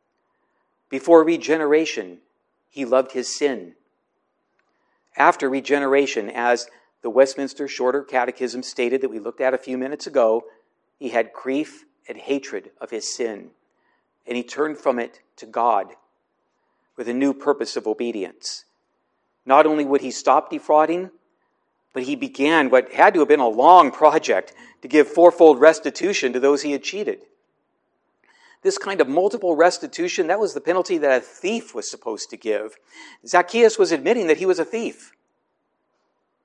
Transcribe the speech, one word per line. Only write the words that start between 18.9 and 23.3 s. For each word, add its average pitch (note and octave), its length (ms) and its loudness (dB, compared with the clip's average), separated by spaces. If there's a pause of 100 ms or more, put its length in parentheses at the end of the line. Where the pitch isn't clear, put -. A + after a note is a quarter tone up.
Not C#3+ 180 6
only D3+ 180 0
would C#3 180 0
he B2+ 100 -8
stop C#3+ 400 0
defrauding, D#3 580 0 (840)
but B2+ 120 -8
he C#3 120 -6
began C#3 540 0
what B2+ 240 2
had F#3 220 4
to E3 60 2
have C3 60 2
been D3 120 4